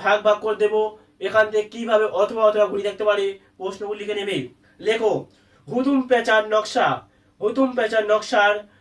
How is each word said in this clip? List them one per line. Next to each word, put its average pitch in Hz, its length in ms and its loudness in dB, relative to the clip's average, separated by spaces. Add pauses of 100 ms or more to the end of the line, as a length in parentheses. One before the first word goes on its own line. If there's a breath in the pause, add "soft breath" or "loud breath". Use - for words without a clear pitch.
ভাগ 208 120 4 (100)
ভাগ 208 140 4
করে 214 160 -4
দেবো, 214 240 0 (400 loud breath)
এখান 202 300 2
থেকে 214 180 -2
কিভাবে 226 380 0 (160)
অথবা 220 220 -2
অথবা 208 220 4
ঘুরিয়ে 202 220 -4
দেখতে 196 160 -6
পারে, 202 220 0 (300 soft breath)
প্রশ্নগুলি 202 440 -8
লিখে 202 200 -6
নেবে। 196 180 -4 (420 soft breath)
লেখো, 220 320 0 (560 soft breath)
হুতুম 262 340 0
পেঁচার 233 460 2
নকশা, 214 400 0 (520 soft breath)
হুতুম 247 320 2
পেঁচার 220 340 0
নকশার 208 480 2 (260 soft breath)